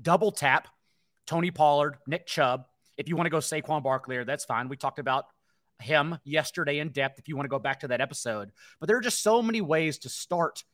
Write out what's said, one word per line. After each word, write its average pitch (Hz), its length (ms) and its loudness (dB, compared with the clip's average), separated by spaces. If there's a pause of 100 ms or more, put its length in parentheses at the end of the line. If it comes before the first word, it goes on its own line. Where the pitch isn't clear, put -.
double 190 300 4
tap 143 360 2 (600)
Tony 170 240 0
Pollard, 147 460 4 (100)
Nick 160 180 -6
Chubb. 131 400 0 (320)
If 139 100 -8
you 165 80 -2
wanna 165 140 2
go 156 80 2
Saquon 151 460 -2
Barkley, 131 400 -2
that's 135 200 -4
fine. 123 240 -2
We 139 80 -10
talked 135 240 -6
about 131 280 -2 (520)
him 147 440 2
yesterday 147 560 -2
in 151 100 -4
depth 135 300 -4
if - 80 -20
you 151 80 -6
wanna 139 140 -4
go 135 100 -2
back 135 220 -4
to 143 80 -6
that 123 120 0
episode. 107 500 -6 (280)
But 160 80 -8
there 226 100 4
are 247 40 -6
just 233 200 -2
so 226 220 4
many 226 180 0
ways 160 380 0
to 127 100 -12
start - 540 -4 (100)